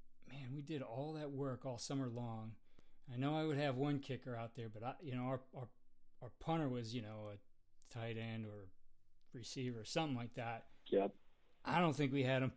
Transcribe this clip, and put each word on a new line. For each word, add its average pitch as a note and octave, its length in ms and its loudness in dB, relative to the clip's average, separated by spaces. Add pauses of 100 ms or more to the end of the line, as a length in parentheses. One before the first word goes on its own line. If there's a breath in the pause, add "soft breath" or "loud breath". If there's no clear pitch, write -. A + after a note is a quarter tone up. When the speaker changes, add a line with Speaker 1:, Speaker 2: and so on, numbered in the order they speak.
(300)
Speaker 1:
"Man, C3 260 -6
we D3+ 60 -2
did C#3+ 200 -2
all C3 320 -2
that D3+ 180 -2
work C3+ 340 0
all B2 120 0
summer C3+ 300 2
long. A2+ 460 -2 (600)
I B2 40 -4
know C#3+ 180 4
I D#3 80 4
would D3+ 140 4
have C#3+ 180 4
one C#3+ 240 4
kicker B2+ 360 -4
out A2+ 200 -4
there, A2+ 140 -4
but G#2+ 140 -6
I, B2 180 0
you C3 140 -2
know, B2 80 2
our, C3 180 2 (140)
our, B2+ 120 -6 (540)
our A#2 180 -8
punter D#3+ 300 2
was, A#2+ 240 0
you B2 80 0
know, G#2+ 320 -6
a - 640 -16
tight A2+ 200 0
end A2+ 280 -2
or G#2 220 -8 (680)
receiver," B2 500 -2
something D#3 320 2
like A#2+ 200 -4
that. A#2 300 -4 (220)
Speaker 2:
Yep. - 260 6 (520)
Speaker 1:
I C#3+ 160 6
don't D#3+ 140 6
think C#3 180 4
we C#3 100 6
had C3 180 6
him C3 160 4